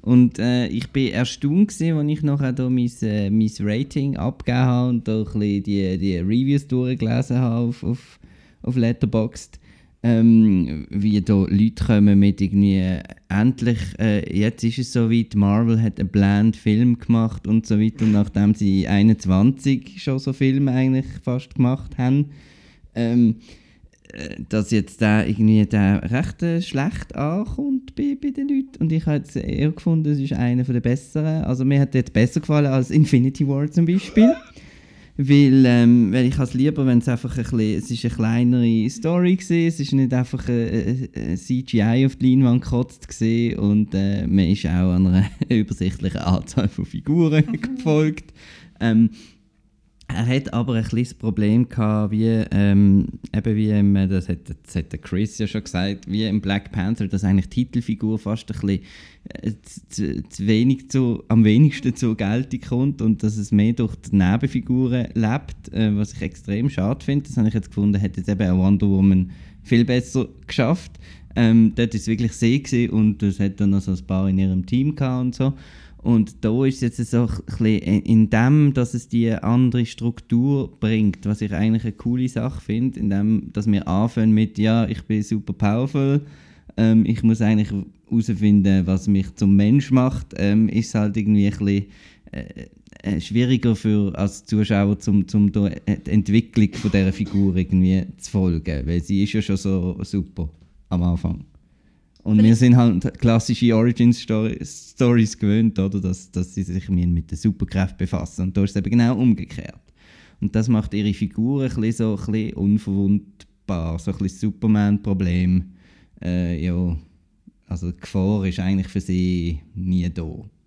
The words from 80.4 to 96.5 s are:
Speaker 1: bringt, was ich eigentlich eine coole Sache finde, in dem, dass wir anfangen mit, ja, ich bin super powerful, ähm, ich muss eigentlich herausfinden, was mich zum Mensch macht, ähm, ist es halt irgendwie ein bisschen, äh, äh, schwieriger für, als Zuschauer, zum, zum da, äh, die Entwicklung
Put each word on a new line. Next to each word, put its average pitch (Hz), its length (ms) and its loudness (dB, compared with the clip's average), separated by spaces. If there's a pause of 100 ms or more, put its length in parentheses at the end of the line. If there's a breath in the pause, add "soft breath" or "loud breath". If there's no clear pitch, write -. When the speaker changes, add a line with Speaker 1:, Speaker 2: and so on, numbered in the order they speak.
Speaker 1:
bringt, 107 460 0
was 101 160 -2
ich 104 120 -6
eigentlich 110 300 0
eine 113 80 -6
coole 127 380 -4
Sache - 320 -6
finde, 117 400 -4
in 107 80 -2
dem, 101 420 0
dass 107 180 -4
wir 101 160 0
anfangen 110 460 0
mit, 107 260 2
ja, 110 300 2
ich - 160 -8
bin 107 200 -2
super 104 280 -6
powerful, 135 680 -2 (560 loud breath)
ähm, 113 280 4
ich 113 160 -2
muss 113 200 2
eigentlich 107 320 0 (340)
herausfinden, 101 800 2
was 92 220 -2
mich 95 260 0
zum 98 220 4
Mensch 127 340 2
macht, 127 460 0
ähm, 104 320 0
ist 110 180 -2
es - 80 -12
halt 107 220 -2
irgendwie 101 300 2
ein 104 100 -2
bisschen, 101 280 -2 (460 loud breath)
äh, - 360 -14 (360)
äh, 92 160 -2
schwieriger 120 560 2
für, 104 420 0
als - 280 -4
Zuschauer, 104 540 0
zum, 101 280 0
zum 104 240 2
da, 101 160 0
äh, - 320 -4
die - 120 -8
Entwicklung 104 640 2